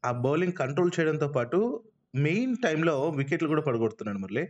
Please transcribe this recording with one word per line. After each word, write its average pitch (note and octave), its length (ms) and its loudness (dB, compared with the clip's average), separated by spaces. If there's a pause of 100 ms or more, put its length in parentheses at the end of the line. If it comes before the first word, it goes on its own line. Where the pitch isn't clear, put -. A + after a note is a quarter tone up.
ఆ B2+ 60 0
బౌలింగ్ C#3+ 420 0
కంట్రోల్ D#3+ 380 0 (100)
చేయడంతో D3+ 280 0
పాటు D3 540 0 (320)
మెయిన్ G3 500 0
టైమ్‌లో D#3+ 440 2
వికెట్లు D3+ 400 0
కూడా D3+ 140 2
పడగొడుతున్నాడు A2+ 560 -2
మురళి. G2+ 320 -4